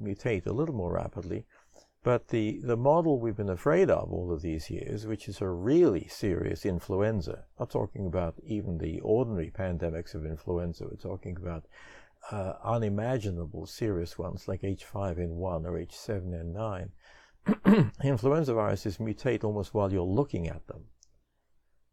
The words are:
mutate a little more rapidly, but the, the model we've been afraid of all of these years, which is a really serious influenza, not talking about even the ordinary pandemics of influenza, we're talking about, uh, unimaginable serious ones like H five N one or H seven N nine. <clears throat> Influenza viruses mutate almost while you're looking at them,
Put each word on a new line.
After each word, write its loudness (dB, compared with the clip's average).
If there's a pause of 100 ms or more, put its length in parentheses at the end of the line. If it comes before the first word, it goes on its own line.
mutate -2
a -2
little -2
more -2
rapidly, -4 (580)
but 2
the, 0
the 2
model 4
we've -2
been -2
afraid 4
of 2
all -2
of -2
these -4
years, -6
which -6
is -6
a 0
really 4
serious 0
influenza, 0 (160)
not -4
talking -2
about 0
even -4
the -4
ordinary 2
pandemics -4
of -6
influenza, -4
we're -10
talking -8
about, -6 (640)
uh, -4 (100)
unimaginable 0
serious -2
ones -6
like -4
H -2
five -4
N -2
one -2
or -2
H -8
seven -4
N -6
nine. -4 (540)
<clears throat> 6 (120)
Influenza 4
viruses 0
mutate 0
almost -2
while 4
you're 2
looking 0
at -6
them, -12 (1080)